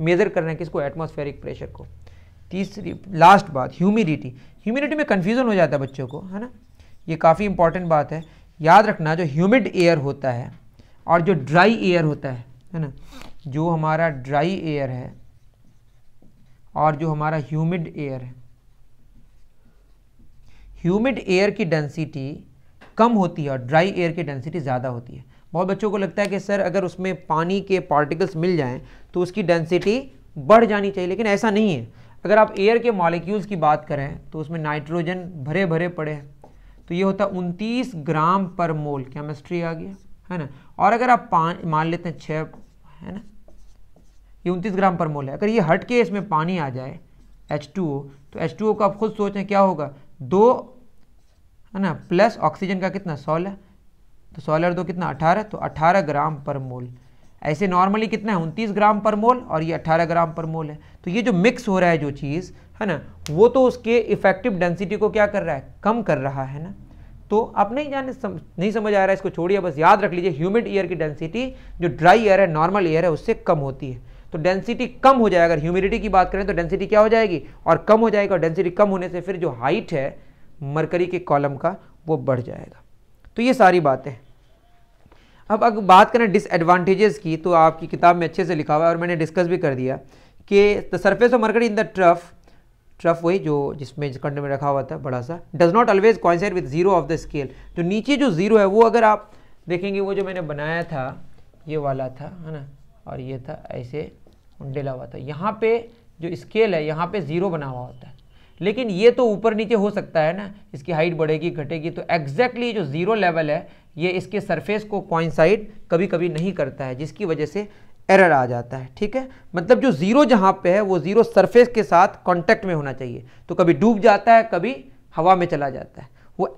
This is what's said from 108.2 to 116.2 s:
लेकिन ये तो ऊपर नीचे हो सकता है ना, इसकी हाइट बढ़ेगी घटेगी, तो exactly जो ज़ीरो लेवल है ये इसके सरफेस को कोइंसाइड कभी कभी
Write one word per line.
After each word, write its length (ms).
लेकिन 300
ये 200
तो 160
ऊपर 280
नीचे 200
हो 160
सकता 300
है 160
ना, 140
इसकी 180
हाइट 260
बढ़ेगी 340
घटेगी, 380
तो 120
exactly 600
जो 100
ज़ीरो 300
लेवल 360
है 160
ये 120
इसके 320
सरफेस 420
को 180
कोइंसाइड 640
कभी 160
कभी 220